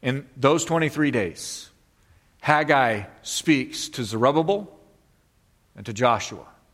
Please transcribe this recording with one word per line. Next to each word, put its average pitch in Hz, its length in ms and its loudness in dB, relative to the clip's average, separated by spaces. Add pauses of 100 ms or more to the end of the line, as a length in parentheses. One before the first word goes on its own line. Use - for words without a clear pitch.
In 135 360 -4
those 147 260 4
twenty-three 151 480 0
days, - 600 -6 (680)
Haggai 135 640 2 (180)
speaks - 640 -2
to 123 160 -6
Zerubbabel 156 680 0 (1040)
and 101 120 -16
to 117 40 -10
Joshua. 113 540 0 (280)